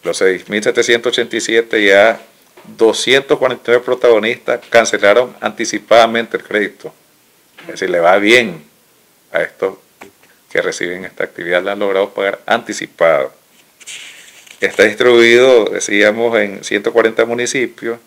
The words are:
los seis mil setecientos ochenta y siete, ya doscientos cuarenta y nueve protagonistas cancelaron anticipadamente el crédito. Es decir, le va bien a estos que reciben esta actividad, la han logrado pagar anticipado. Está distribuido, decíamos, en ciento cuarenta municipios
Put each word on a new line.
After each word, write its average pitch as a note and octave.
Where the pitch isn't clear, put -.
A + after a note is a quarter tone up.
los -
seis F#2
mil G#2
setecientos A#2
ochenta A#2
y A2
siete, A2+
ya G2+
doscientos B2+
cuarenta B2+
y A#2
nueve B2
protagonistas A#2+
cancelaron A2
anticipadamente A2+
el -
crédito. G2+
Es -
decir, -
le F2
va F2
bien G2+
a E2+
estos F#2+
que -
reciben F2+
esta -
actividad, F2
la G2+
han G2+
logrado G2
pagar G2
anticipado. E2
Está G2
distribuido, A#2+
decíamos, G#2+
en G2+
ciento G#2+
cuarenta A2+
municipios A#2